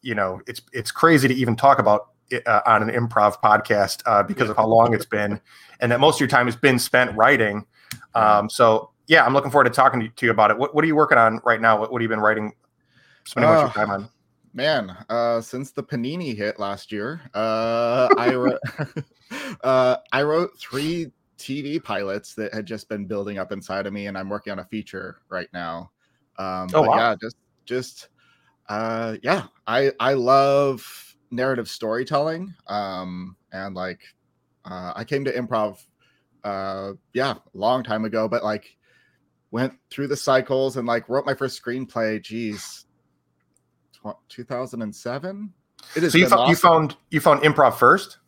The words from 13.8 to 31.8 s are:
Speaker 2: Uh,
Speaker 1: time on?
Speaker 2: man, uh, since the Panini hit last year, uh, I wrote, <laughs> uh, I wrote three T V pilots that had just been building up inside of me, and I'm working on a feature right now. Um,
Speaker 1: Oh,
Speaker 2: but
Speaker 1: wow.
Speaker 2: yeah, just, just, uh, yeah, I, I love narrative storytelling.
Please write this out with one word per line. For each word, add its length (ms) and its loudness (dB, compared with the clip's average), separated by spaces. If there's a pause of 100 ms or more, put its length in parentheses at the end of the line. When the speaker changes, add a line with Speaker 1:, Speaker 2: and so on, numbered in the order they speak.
Speaker 2:
Uh, 20 -4
Speaker 1:
time 40 -6 (120)
on? 60 -16 (460)
Speaker 2:
man, 420 -4 (120)
uh, 320 -2
since 320 -12
the 100 -8
Panini 540 -8
hit 240 -6
last 320 -8
year, 280 -8 (140)
uh, 840 0
I 180 0
wrote, 260 0 (500)
<laughs> 540 -14
uh, 320 4 (160)
I 100 0
wrote 360 0
three 520 -6 (280)
T 240 -10
V 180 -6
pilots 540 -6
that 200 -8
had 120 -8
just 220 -12
been 180 -8
building 320 -8
up 140 -8
inside 340 -8
of 60 -8
me, 140 -10
and 120 -10
I'm 100 -10
working 240 -10
on 80 -10
a 40 -14
feature 540 -12 (100)
right 240 -10
now. 380 -10 (480)
Um, 360 -8
Speaker 1:
Oh, 80 4
Speaker 2:
but 60 2
Speaker 1:
wow. 80 4
Speaker 2:
yeah, 240 0
just, 160 -14 (280)
just, 440 -10 (600)
uh, 540 -6
yeah, 220 0 (220)
I, 320 0
I 160 2
love 1000 0 (160)
narrative 380 -4
storytelling. 880 -4 (140)